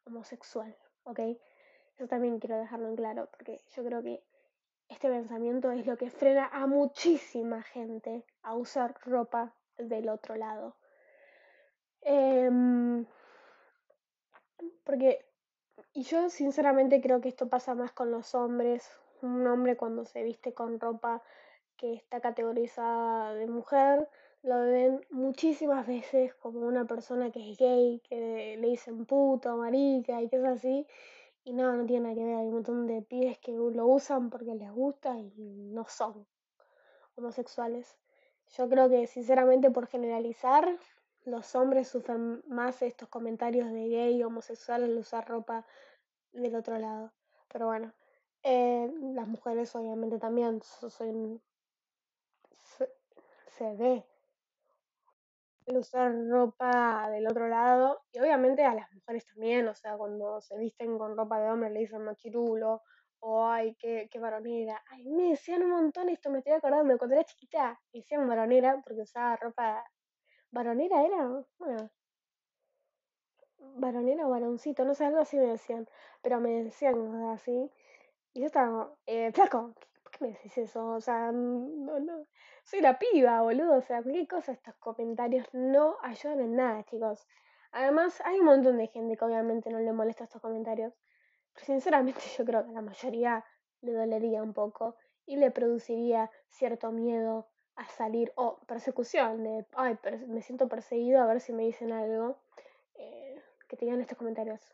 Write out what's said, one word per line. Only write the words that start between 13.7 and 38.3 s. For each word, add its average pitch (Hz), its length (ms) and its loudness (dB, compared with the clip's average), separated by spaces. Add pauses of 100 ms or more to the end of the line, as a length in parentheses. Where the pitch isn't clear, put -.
porque, 262 420 2 (680)
y 262 100 -8
yo 339 260 0
sinceramente 277 720 4
creo 254 200 2
que 254 80 -4
esto 247 180 -6
pasa 254 280 -2
más 240 160 -6
con 240 200 -4
los 233 240 -6
hombres. 240 540 -2 (320)
Un 247 260 -2
hombre 247 300 2
cuando 233 280 -6
se 233 180 -10
viste 233 300 -6
con 233 260 -8
ropa 233 420 -4 (560)
que 233 160 -6
está 240 260 -10
categorizada 233 1120 -2
de 220 140 -6
mujer, 277 600 4 (360)
lo 247 180 2
ven 254 500 4
muchísimas 269 720 0
veces 254 500 0
como 233 260 -10
una 240 240 0
persona 240 460 -4
que 214 200 -12
es 196 60 -14
gay, 247 520 4
que 226 500 -6
le 233 100 0
dicen 233 360 -6
puto, 269 520 4
marica 240 640 2
y 233 80 -2
cosas 254 280 2
así. 269 300 -2 (560)
Y 254 100 -10
no, 254 220 0
no 240 100 -2
tiene 240 180 0
nada 226 120 -6
que 226 100 -4
ver. 233 120 -2
Hay 226 100 -2
un 220 80 -4
montón 240 320 -2
de 226 160 -4
pibes 254 360 -2
que 247 120 -10
lo 233 360 -2
usan 262 420 4
porque 233 260 -10
les 208 160 -12
gusta 262 480 -2
y 202 120 -16 (380)
no 220 180 -8
son 214 380 -8 (920)
homosexuales. 240 840 -10 (580)